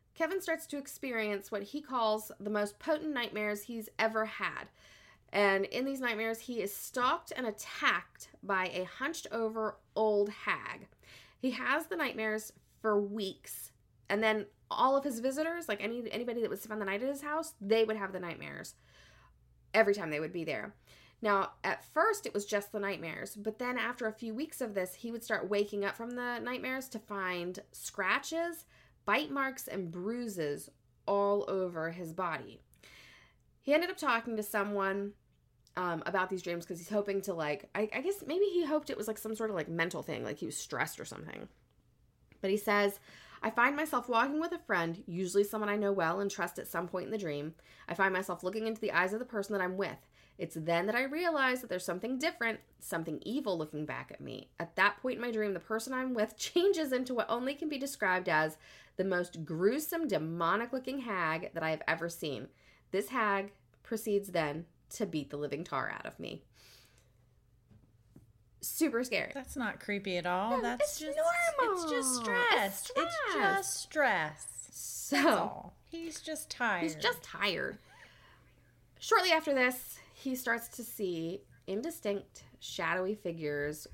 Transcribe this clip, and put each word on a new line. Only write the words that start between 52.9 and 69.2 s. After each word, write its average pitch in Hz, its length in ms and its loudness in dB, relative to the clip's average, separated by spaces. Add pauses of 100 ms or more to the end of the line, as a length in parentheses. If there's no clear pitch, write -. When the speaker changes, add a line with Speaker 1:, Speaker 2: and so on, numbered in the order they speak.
Speaker 1:
evil 208 320 0
looking 151 260 -4
back 127 260 -8
at - 120 -14
me. 113 260 -10 (100)
At 165 180 -8
that 190 200 8
point 254 200 -2
in 214 40 -6
my 240 100 -2
dream, 214 220 0
the 175 80 -4
person 226 320 -4
I'm 254 220 0
with 214 220 0
<laughs> - 20 -14
changes 339 560 4
into 254 180 0
what 226 160 0
only 254 260 0
can 302 140 -4
be 294 80 -2
described 190 500 0
as 156 300 4 (400)
the 185 80 2
most 175 400 0
gruesome, 262 640 2
demonic-looking 202 920 0
hag 180 520 -2
that 165 100 -4
I 160 80 2
have 156 160 -2
ever 165 220 2
seen. 139 400 -6 (420)
This 202 200 0
hag 202 420 2 (300)
proceeds 202 480 0
then 160 340 0 (260)
to - 140 -4
beat 156 240 -2
the 143 80 -6
living 143 260 -2
tar 131 280 -2
out - 160 -8
of - 120 -10
me." - 240 -8 (2250)
Super 247 420 2
scary. 190 300 -2